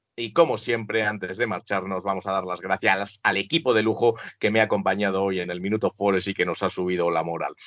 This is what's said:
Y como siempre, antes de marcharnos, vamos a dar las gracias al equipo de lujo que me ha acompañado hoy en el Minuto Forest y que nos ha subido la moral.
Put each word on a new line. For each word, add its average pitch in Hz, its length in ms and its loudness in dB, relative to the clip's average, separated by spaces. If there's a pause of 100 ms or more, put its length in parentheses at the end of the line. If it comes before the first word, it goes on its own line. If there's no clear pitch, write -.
(160)
Y 117 160 -6
como 131 260 4
siempre, 113 480 -2
antes 95 300 -4
de 117 100 0
marcharnos, 95 560 -4
vamos 95 240 -2
a 98 60 -2
dar 95 100 0
las 90 180 -6
gracias 98 640 0
al 101 140 2
equipo 127 380 2
de 107 100 4
lujo 113 320 2 (240)
que 107 100 2
me 110 100 4
ha 110 40 6
acompañado 98 580 0
hoy 95 160 0
en 87 140 -4
el 90 80 -6
Minuto 98 320 0
Forest 98 340 2
y 98 80 -2
que 90 100 0
nos 90 200 -4
ha 92 40 2
subido 90 440 0
la 82 100 0
moral. 80 320 -6 (120)